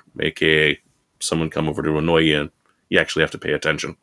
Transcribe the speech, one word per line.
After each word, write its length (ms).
A 100
K 400
A 80
someone 300
come 180
over 160
to 140
annoy 220
you 200
and 120
you 100
actually 220
have 100
to 60
pay 160
attention. 500